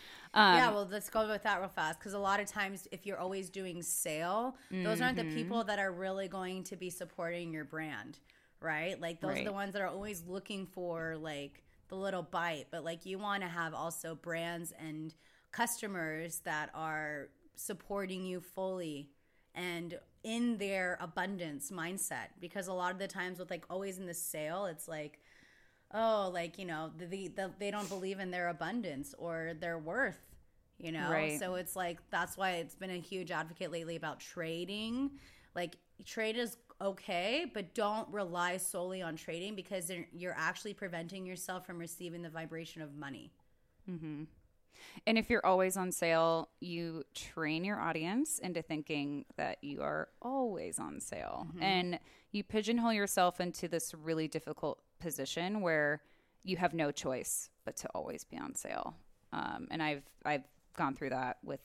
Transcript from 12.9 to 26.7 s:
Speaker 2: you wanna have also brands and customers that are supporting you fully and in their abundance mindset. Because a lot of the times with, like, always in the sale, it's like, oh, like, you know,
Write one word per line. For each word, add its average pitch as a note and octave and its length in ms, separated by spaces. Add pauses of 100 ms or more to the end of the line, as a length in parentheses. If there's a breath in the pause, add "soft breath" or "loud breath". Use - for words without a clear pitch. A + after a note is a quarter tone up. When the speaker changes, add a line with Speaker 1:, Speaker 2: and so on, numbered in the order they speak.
Speaker 2:
you F#3+ 140
wanna G3 300
have E3 240
also D#3+ 420
brands E3+ 560
and D#3 420 (380 soft breath)
customers E3+ 880
that D3+ 340
are D3+ 560 (260)
supporting F#3+ 680
you F#3 160
fully E3+ 720 (420)
and F3 460 (240)
in A#3 340
their F#3+ 440
abundance F3 680
mindset. E3 580 (120)
Because F3+ 280
a F#3+ 60
lot F3+ 200
of F#3 40
the G3 120
times F#3 300
with, F3 100
like, E3+ 200
always F#3+ 280
in F#3+ 80
the E3+ 80
sale, E3 540
it's D#3 200
like, D3+ 320 (760 soft breath)
oh, G#3+ 400
like, E3+ 240
you G3 60
know, D#3+ 320